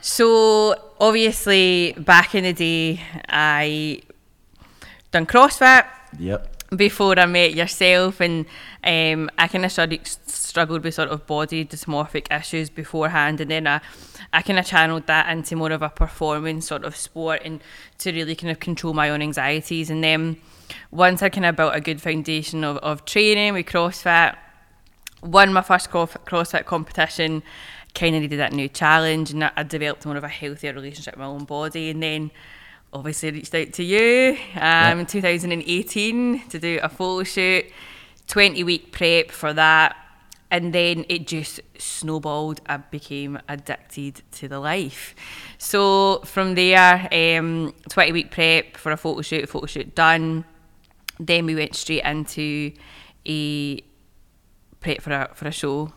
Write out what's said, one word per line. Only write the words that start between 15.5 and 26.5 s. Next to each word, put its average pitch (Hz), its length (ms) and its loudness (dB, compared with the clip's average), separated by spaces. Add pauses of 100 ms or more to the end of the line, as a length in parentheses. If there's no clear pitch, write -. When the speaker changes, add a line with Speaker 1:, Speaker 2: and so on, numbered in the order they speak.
Speaker 1:
more 160 160 -2
of 151 100 -4
a 151 80 -4
performance 156 760 -4
sort - 160 -8
of 151 120 -10
sport 160 480 -6
and 160 160 -10 (380)
to 185 140 -6
really 160 240 -6
kind 170 160 -6
of 156 80 -8
control 165 340 -6
my 151 160 0
own 147 100 -4
anxieties. 156 720 -4
And 160 140 -2
then 160 320 0 (560)
once 180 300 4
I 196 60 2
kinda 185 240 0
built 156 220 0
a 151 60 -2
good 160 200 -6
foundation 156 640 -4
of, 147 160 -2
of 151 260 -6
training 208 500 2
with 175 120 -4
CrossFit, 170 680 2 (880)
won 190 300 6
my 185 100 4
first 185 280 0
Crof-, 170 340 -2
CrossFit - 420 -2